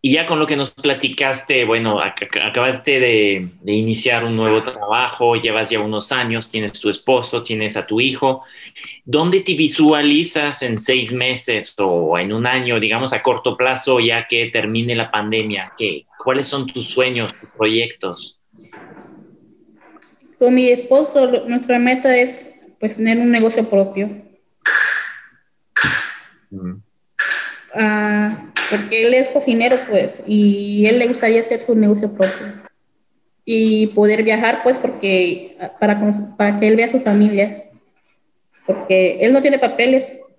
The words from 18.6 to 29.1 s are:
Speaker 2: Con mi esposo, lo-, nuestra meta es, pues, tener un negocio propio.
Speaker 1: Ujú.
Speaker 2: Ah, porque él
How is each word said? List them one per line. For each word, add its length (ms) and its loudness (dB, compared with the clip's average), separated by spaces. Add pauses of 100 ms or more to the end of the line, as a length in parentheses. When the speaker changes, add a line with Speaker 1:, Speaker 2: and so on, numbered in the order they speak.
Speaker 2:
Con 180 4
mi 160 4
esposo, 600 4
lo-, 180 0
nuestra 300 0
meta 380 2
es, 420 -2 (220)
pues, 160 -4
tener 220 0
un 120 2
negocio 400 2
propio. 400 0 (2500)
Speaker 1:
Ujú. 300 -10 (960)
Speaker 2:
Ah, 720 0 (220)
porque 360 0
él 80 4